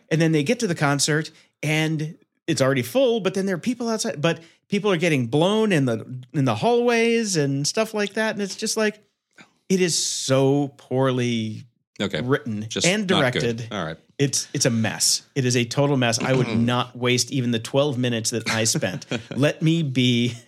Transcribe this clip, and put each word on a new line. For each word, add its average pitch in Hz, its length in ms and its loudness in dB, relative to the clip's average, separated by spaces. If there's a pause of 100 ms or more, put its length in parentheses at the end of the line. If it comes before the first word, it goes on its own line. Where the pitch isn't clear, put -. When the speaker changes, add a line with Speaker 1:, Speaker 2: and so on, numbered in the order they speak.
Speaker 1:
And 156 100 2
then 165 120 4
they 156 120 4
get 233 180 0
to 226 60 0
the 170 80 -2
concert, 151 540 0 (320)
and 156 560 -2 (300)
it's 123 140 0
already 131 200 2
full, 233 380 2
but 185 160 -2
then 196 100 -2
there 190 100 -2
are 165 40 -4
people 233 280 -4
outside. 220 320 -4
But 156 200 0 (280)
people 202 240 0
are 180 60 2
getting 151 300 2
blown 196 440 2
in 147 140 2
the, 123 380 -4 (100)
in 143 120 2
the 117 100 2
hallways 233 840 2
and 139 280 0
stuff 220 280 -2
like 208 220 -4
that. 220 180 -2
And 208 80 -6
it's 196 140 -6
just 214 200 -4
like, 214 280 -2 (640)
it 190 120 4
is 175 220 2
so 135 720 2
poorly 120 840 -2 (380)
Speaker 2:
Okay. - 200 -2
Speaker 1:
written 110 460 -2
Speaker 2:
Just 98 200 -2
Speaker 1:
and 202 200 0
Speaker 2:
not 120 260 2
good. - 80 0 (160)
Speaker 1:
directed. 120 140 -10
Speaker 2:
All 98 140 -4
right. 80 120 -8 (200)
Speaker 1:
It's, - 380 -2
it's 139 100 2
a 127 60 4
mess. 107 500 0 (140)
It 135 100 0
is 123 100 2
a 120 100 2
total 143 320 0
mess. 120 220 2
I 127 140 0
would 123 140 2
Speaker 2:
<clears throat> 113 100 -2
Speaker 1:
not 120 380 0
waste 123 360 0
even 123 200 0
the 113 80 0
twelve 135 400 0
minutes 120 320 -2
that 113 180 -4
I 113 140 0
spent. 113 420 -2 (160)
Speaker 2:
<laughs> - 140 -12
Speaker 1:
Let 147 260 0
me 165 220 2
be 123 500 2 (140)